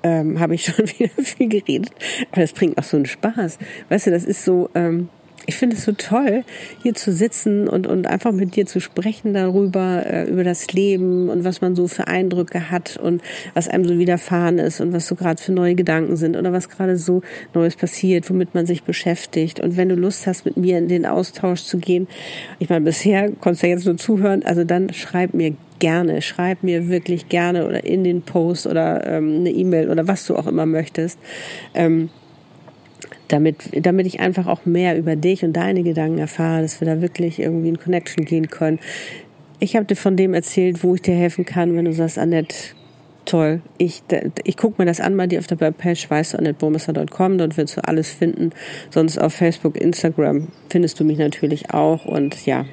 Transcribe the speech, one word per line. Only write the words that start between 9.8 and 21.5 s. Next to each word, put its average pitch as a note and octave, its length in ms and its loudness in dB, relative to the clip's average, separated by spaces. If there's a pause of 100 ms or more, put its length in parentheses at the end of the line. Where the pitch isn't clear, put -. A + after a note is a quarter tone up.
äh, E3+ 180 -2
über F3+ 200 0
das F3 280 -2
Leben F#3 580 2
und F3 140 0
was F#3 160 -2
man F#3 140 2
so F3 140 2
für - 180 -4
Eindrücke F3+ 640 -2
hat F3 260 -4
und E3+ 260 0 (320)
was E3 140 0
einem F#3 160 2
so F3 140 2
widerfahren F3 600 2
ist D#3+ 220 -2
und F3 120 0
was E3+ 140 -2
so F3+ 80 -2
gerade E3 280 -2
für F#3+ 100 -2
neue F3+ 220 2
Gedanken E3 420 0
sind D#3+ 200 0
oder F3+ 160 0
was F#3 160 -2
gerade F#3+ 280 -2
so F3+ 260 0 (320)
Neues E3 220 2
passiert, F3+ 540 0
womit F3+ 240 0
man E3+ 120 0
sich F3 180 -2
beschäftigt. E3+ 760 -2
Und F3 160 0
wenn F#3 120 2
du F#3 60 2
Lust F3+ 320 0
hast, F#3 180 -2
mit - 120 -2
mir F3+ 220 2
in E3+ 100 0
den F3 180 2
Austausch F#3 560 -2